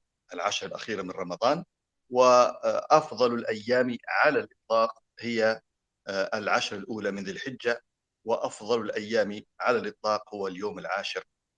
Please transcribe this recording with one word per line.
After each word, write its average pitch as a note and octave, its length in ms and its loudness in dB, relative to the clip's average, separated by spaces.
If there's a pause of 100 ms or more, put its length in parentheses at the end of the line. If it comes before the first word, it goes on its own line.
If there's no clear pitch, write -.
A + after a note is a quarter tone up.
(340)
العشر F#2+ 320 -4
الأخيرة G2 360 -6
من F#2 80 -8
رمضان، F#2+ 540 -2 (460)
وأفضل B2 1200 4
الأيام A#2 640 0 (120)
على A#2+ 320 4
الإطلاق - 640 0 (160)
هي، A2+ 420 0 (480)
آه، G2 300 -2
العشر G#2 380 0
الأولى G2+ 340 -6
من G2 140 -6
ذي F#2+ 60 -6
الحجة، A#2+ 540 -4 (400)
وأفضل A2+ 560 -2
الأيام G#2+ 640 -2 (180)
على A2+ 180 2
الإطلاق G#2 560 -2
هو G2+ 140 -6
اليوم F#2 300 -8
العاشر F#2 460 -6 (320)